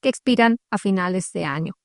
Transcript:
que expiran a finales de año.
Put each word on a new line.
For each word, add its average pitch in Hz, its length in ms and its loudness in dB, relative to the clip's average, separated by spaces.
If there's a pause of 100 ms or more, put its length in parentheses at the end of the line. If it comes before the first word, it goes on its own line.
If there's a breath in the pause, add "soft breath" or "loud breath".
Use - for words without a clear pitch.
que 269 60 2
expiran 233 480 2 (160)
a 208 60 -2
finales 185 540 -2
de 175 120 -4
año. 160 300 -6 (100)